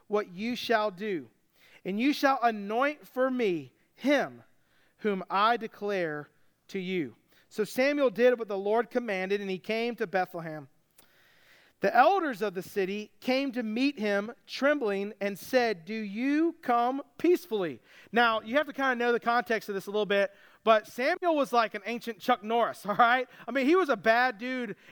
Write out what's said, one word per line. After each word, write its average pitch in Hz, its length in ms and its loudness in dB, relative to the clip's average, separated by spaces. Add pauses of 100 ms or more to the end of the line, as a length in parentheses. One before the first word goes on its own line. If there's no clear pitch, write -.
what 208 200 -2
you 214 300 -6
shall 214 340 0
do. 180 380 -6 (560)
And 196 160 -4
you 277 100 2
shall 269 320 2
anoint 220 640 -2
for 262 240 0
me 185 400 -2 (240)
him 180 480 0 (540)
whom 196 320 -2
I 208 260 2
declare 190 720 -4 (400)
to 196 120 -8
you." 180 360 -4 (320)
So - 160 -4
Samuel 277 460 0
did 240 280 4
what 226 120 -6
the 208 80 -4
Lord 208 320 0
commanded, 202 500 -2
and 196 100 -6
he 190 100 -4
came 226 380 -4
to 226 100 -4
Bethlehem. 165 600 -4 (1120)
The - 160 0
elders 294 460 4
of 202 140 -4
the 185 80 -8
city 202 480 -6 (100)
came 262 300 -2
to 240 120 -4
meet 240 360 -2
him, 202 340 -2 (140)
trembling, 214 760 0
and 202 180 -4
said, 226 460 0
"Do 202 80 -8
you 262 680 -2
come 247 420 0 (140)
peacefully?" 202 640 0 (320)
Now, 226 300 4
you 220 160 -2
have 302 80 2
to 285 80 -10
kinda 269 220 0
know 240 180 2
the 233 60 2
context 233 500 0
of 208 60 -4
this 190 100 -6
a 202 60 -12
little 208 160 0
bit, 196 260 2 (300)
but 214 240 4
Samuel 330 480 0
was 277 180 0
like 226 220 2
an 208 100 -12
ancient 226 340 -8
Chuck 247 240 0
Norris, 214 420 -2
<laughs> - 20 -12
all 202 80 -2
right? 247 340 4 (180)
I 233 40 -8
mean, 262 160 0
he 320 80 6
was 370 140 4
a 254 60 2
bad 226 440 2
dude 247 360 -6 (160)